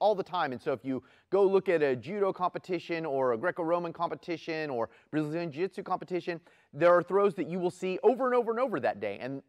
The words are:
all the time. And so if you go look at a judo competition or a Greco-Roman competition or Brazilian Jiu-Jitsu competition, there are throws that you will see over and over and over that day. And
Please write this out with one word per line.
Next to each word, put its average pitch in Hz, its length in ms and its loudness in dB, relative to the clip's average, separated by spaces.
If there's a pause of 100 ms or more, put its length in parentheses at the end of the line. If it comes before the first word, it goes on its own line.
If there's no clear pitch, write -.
all 202 160 4
the 175 80 -4
time. 156 260 -4
And 120 100 -8
so 147 120 -2
if 131 120 -4
you 135 200 -4 (260)
go 196 160 4
look 190 220 2
at 165 160 4
a 135 100 4
judo 185 380 -2
competition 175 760 -4
or 135 260 0
a 113 60 0
Greco-Roman 170 540 -2
competition 160 800 -6
or 117 180 -2 (240)
Brazilian 156 400 -4
Jiu-Jitsu 185 320 -6
competition, 170 560 -4 (320)
there 170 200 6
are 175 80 8
throws 190 360 2
that 151 120 -4
you 180 120 -4
will 175 100 0
see 185 320 -4
over 247 240 4
and 247 80 2
over 233 160 2
and 226 80 -2
over 226 220 0
that 110 180 0
day. 101 220 -6
And 139 280 -8